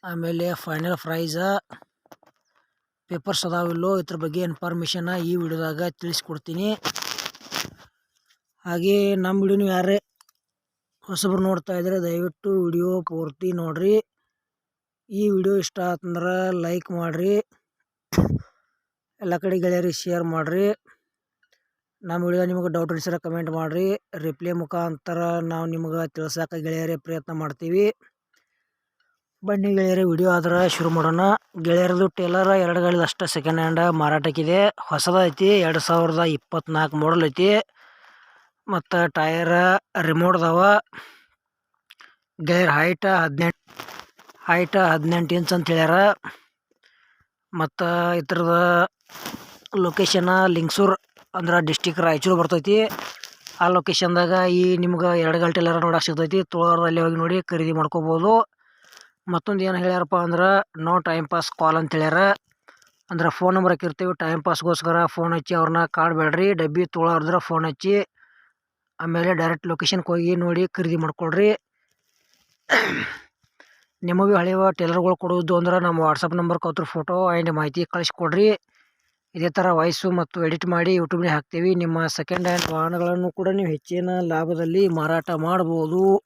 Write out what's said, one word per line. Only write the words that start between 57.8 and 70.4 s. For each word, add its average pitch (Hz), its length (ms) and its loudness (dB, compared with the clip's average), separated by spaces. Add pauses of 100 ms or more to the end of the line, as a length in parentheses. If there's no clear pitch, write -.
ಮತ್ತೊಂದು 185 360 -2
ಏನು 185 140 0
ಹೇಳ್ಯಾರಪ್ಪ 180 380 0
ಅಂದ್ರೆ, 175 300 2 (320)
"No 160 220 0
time 165 280 -2
pass 170 200 -2 (100)
call" 160 200 4
ಅಂತ 160 160 -2
ಹೇಳ್ಯಾರ. 156 260 2 (880)
ಅಂದ್ರೆ 165 200 0
ಫೋನ್ 185 240 2
ನಂಬರ್ 185 180 2
ಹಾಕಿರ್ತೀವಿ, 175 460 -4
ಟೈಮ್ 160 260 -4
ಪಾಸ್ಗೋಸ್ಕರ 165 640 0
ಫೋನ್ 170 280 -2
ಹಚ್ಚಿ 165 200 -4
ಅವ್ರನ್ನ 165 300 0
ಕಾಡ್ಬೇಡ್ರಿ. 160 680 0
ಡಬ್ಬಿ 165 340 0
ತುಳಾರದ್ರ 165 520 0
ಫೋನ್ 165 280 -2
ಹಚ್ಚಿ, 180 280 -2 (1040)
ಆಮೇಲೆ 170 360 0
ಡೈರೆಕ್ಟ್ 165 320 -2
ಲೊಕೇಶನ್‌ಗೆ 175 460 -2
ಹೋಗಿ 170 240 2
ನೋಡಿ 175 320 0